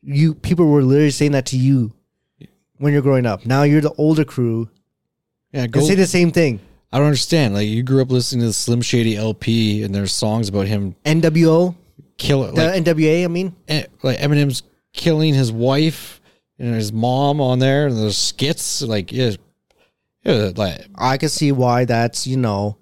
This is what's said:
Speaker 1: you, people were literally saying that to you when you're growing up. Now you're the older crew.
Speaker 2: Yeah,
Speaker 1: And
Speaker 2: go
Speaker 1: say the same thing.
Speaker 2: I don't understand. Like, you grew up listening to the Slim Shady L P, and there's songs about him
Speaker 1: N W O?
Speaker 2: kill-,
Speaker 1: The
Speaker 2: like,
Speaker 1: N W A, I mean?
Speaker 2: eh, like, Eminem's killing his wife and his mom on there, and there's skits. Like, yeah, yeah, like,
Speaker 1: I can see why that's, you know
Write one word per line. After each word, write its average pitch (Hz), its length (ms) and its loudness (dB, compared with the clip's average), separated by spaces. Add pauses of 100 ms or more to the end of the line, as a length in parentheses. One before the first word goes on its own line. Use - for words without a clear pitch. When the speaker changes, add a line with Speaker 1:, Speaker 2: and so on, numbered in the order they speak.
Speaker 1:
you, 151 320 2
people 175 320 0
were 147 160 4
literally 143 280 4
saying 147 200 0
that 135 160 0
to 131 100 -4
you 127 360 2 (840)
when 143 140 0
you're 143 100 2
growing 131 240 2
up. 104 200 -4
Now 131 180 2
you're 147 180 4
the 147 160 -2
older 156 280 2
crew. 117 440 -4 (840)
Speaker 2:
Yeah, 131 100 -4
Speaker 1:
And 120 80 -6
Speaker 2:
go - 80 0
Speaker 1:
say 156 160 2
the 190 100 4
same 175 260 2
thing. 147 280 0 (320)
Speaker 2:
I 117 60 -2
don't 143 100 4
understand. 139 460 0
Like, 104 140 0
you 110 140 -2
grew 131 200 2
up 131 100 0
listening 123 300 0
to 120 60 0
the 110 60 -2
Slim 120 280 0
Shady 113 340 0
L 110 180 -4
P, 107 500 0
and 98 120 -4
there's 98 160 -2
songs 110 380 -2
about 98 180 -2
him 101 280 -4 (100)
Speaker 1:
N 156 160 2
W 165 280 4
O? 175 260 2 (420)
Speaker 2:
kill-, 135 340 -2
Speaker 1:
The 160 140 0
Speaker 2:
like, 180 100 -2
Speaker 1:
N 175 80 0
W 156 260 2
A, 170 140 2
I 180 60 -2
mean? 175 260 -6 (140)
Speaker 2:
eh, 151 160 -2 (180)
like, 131 160 -2
Eminem's 143 440 0 (280)
killing 156 420 0
his 131 180 0
wife 135 680 -2 (380)
and 120 160 -6
his 107 200 -4
mom 131 480 0
on 127 180 0
there, 135 280 2
and 123 100 -2
there's 107 200 -2
skits. - 640 -4
Like, 110 300 -6
yeah, 123 200 -2 (920)
yeah, 107 320 0
like, 98 400 -6
Speaker 1:
I 131 220 -2
can 156 120 -4
see 143 220 0
why 123 340 2
that's, 117 420 -2
you 131 100 -2
know 104 440 -2